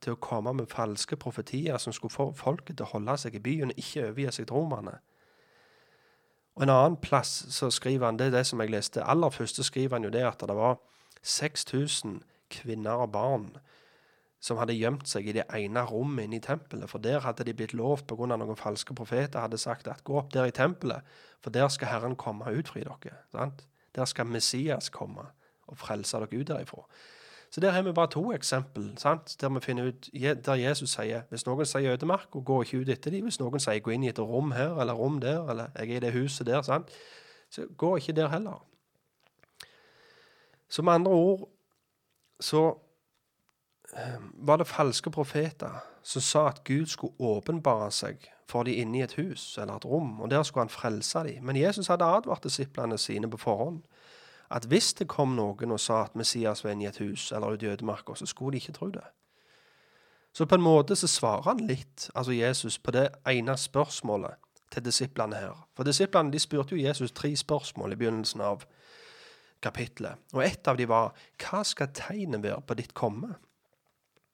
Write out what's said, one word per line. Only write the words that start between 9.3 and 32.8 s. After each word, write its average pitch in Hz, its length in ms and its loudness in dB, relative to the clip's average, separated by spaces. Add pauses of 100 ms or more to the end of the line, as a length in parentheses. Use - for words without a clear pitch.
skriver 131 340 0
han 113 100 -2
jo 104 60 -4
det 120 100 2
at 120 160 0
det 101 160 -2
var 120 220 4 (440)
seks - 440 -2
tusen 127 560 -2 (320)
kvinner 110 500 -2
og 110 80 -2
barn 107 380 0 (920)
som 113 220 -4
hadde 117 160 0
gjemt 123 320 0
seg 101 160 -4
i 104 80 -2
det 107 140 -2 (100)
ene 107 320 -2
rommet 120 380 -2
inne 113 100 -4
i 110 60 -10
tempelet, 135 460 -6
for 113 120 -8
der 127 240 0
hadde 123 220 -2
de 117 100 -2
blitt 110 160 -6
lovt 139 340 0
på 117 120 -6
grunn 123 120 -2
av 113 80 0
noen 110 200 -6
falske 107 340 -6
profeter 123 480 -2
hadde 113 160 -4
sagt - 320 -6
at - 160 -12
"gå 139 140 0
opp 139 160 -4
der 127 160 4
i - 20 -4
tempelet, 131 480 0 (400)
for - 80 -12
der 127 240 4
skal 131 160 -4
Herren 120 260 -2
komme 110 300 -8
og 123 160 -2
utfri - 240 -8
dere", - 320 -16 (160)
sant? 139 320 -6 (320)
Der 131 80 0
skal 120 240 -2
Messias 123 640 0
komme 98 320 -10 (400)
og - 160 -18
frelse 107 400 -4
dere 110 200 -4
ut 143 60 -6
derifra. - 360 -8 (640)
Så - 140 -8
der 190 80 6
har 185 100 4
vi 190 140 0
bare 165 160 6
to 190 240 -2
eksempel, 131 560 -2 (100)
sant? 156 400 0
Der 139 80 2
vi 131 140 -2
finner 127 240 -2
ut, - 260 -8
Je-, 135 220 0 (100)
der 135 160 2
Jesus 135 320 0
sier, 110 360 -4
"Hvis - 180 -8
noen 135 180 0
sier 135 300 2
ødemark, 165 400 -2
og 135 100 -8
gå 131 160 4
ikke 127 220 -2